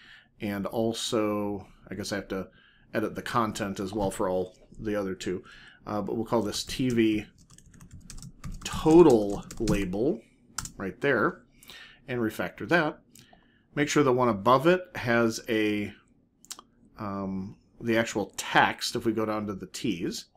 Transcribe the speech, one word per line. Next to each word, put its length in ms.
And 260
also, 1000
I 60
guess 160
I 60
have 120
to 180
edit 220
the 60
content 580
as 140
well 180
for 160
all 280
the 160
other 200
two. 280
Uh, 140
but 140
we'll 100
call 160
this 220
T 260
V 360
total 840
label 640
right 240
there 400
and 120
refactor 480
that. 320
Make 140
sure 140
the 80
one 180
above 380
it 160
has 520
a, 460
um, 580
the 180
actual 400
text. 580
If 100
we 60
go 140
down 220
to 60
the 140
T's, 580